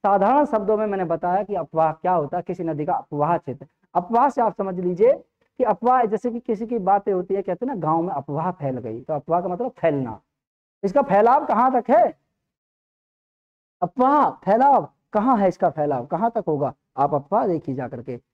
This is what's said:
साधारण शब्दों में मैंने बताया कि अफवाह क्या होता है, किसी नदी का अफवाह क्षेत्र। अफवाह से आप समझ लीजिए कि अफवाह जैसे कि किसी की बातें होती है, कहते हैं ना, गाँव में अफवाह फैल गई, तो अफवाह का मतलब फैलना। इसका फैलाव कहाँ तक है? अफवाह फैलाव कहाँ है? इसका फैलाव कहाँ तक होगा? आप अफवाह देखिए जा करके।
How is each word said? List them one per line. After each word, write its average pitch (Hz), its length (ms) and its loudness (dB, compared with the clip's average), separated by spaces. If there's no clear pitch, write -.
साधारण 208 400 4
शब्दों 214 320 0
में 214 100 -2
मैंने 196 180 -4
बताया 175 380 -2
कि 202 120 -6
अफवाह 160 380 0
क्या 180 200 -2
होता 160 240 -2
है, 175 60 -4
किसी 175 220 -8
नदी 156 200 -4
का 175 80 -4
अफवाह 151 460 -2
क्षेत्र। 139 280 -10
अफवाह 226 340 2
से 262 140 -2
आप 208 140 0
समझ 190 240 -4
लीजिए 180 320 4
कि 247 40 2
अफवाह 240 400 2
जैसे 220 260 -2
कि 226 100 -8
किसी 226 260 -4
की 233 140 -4
बातें 196 320 0
होती 180 220 -2
है, 196 80 -2
कहते 190 240 -6
हैं 277 80 -6
ना, 190 60 -6
गाँव 160 220 0
में 180 100 -4
अफवाह 151 400 -6
फैल 135 260 -6
गई, 117 220 -10
तो 151 140 -6
अफवाह 165 260 -2
का 185 80 -6
मतलब 202 300 -4
फैलना। 135 420 -2
इसका 196 200 0
फैलाव 233 440 4
कहाँ 240 260 2
तक 240 180 -2
है? 320 140 6
अफवाह 254 480 2
फैलाव 233 440 4
कहाँ 226 260 2
है? 196 100 4
इसका 170 220 0
फैलाव 143 360 -2
कहाँ 202 240 -2
तक 220 180 -4
होगा? 143 240 0
आप 139 180 0
अफवाह 196 320 0
देखिए 156 280 -4
जा 123 140 -8
करके। 120 300 -10